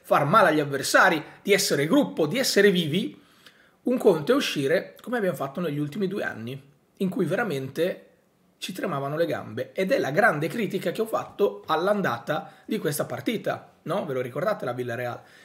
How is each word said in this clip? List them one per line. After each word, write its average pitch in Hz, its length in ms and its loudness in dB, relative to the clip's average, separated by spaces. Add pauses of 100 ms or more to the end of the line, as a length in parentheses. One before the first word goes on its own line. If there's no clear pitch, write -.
far 151 240 2
male 185 240 6
agli 151 100 4
avversari, 147 600 4 (200)
di 196 100 2
essere 165 340 2
gruppo, 185 400 2
di 196 120 -2
essere 202 320 6
vivi. 180 500 0 (600)
Un 247 160 0
conto 160 320 4
è 247 60 4
uscire, 160 640 0
come 233 160 -6
abbiamo 185 200 0
fatto 143 240 -6
negli 147 180 -4
ultimi 147 280 -4
due 196 160 -4
anni, 120 400 -8 (360)
in 190 100 0
cui 185 160 -2
veramente 165 840 -2 (520)
ci - 140 -10
tremavano 151 440 -4
le 165 100 2
gambe. 110 460 -6
Ed 190 180 -2
è 269 80 2
la 135 140 -2
grande 165 340 2
critica 185 460 -4
che - 80 -4
ho 220 60 -2
fatto - 600 -2
all'andata 160 1000 -2
di 214 140 -4
questa 147 280 -2
partita, 139 640 -6 (100)
no? 185 220 -4
Ve 147 80 -6
lo 127 80 -2
ricordate 147 440 -4
la 127 80 -2
Villarreal? 120 480 -6 (240)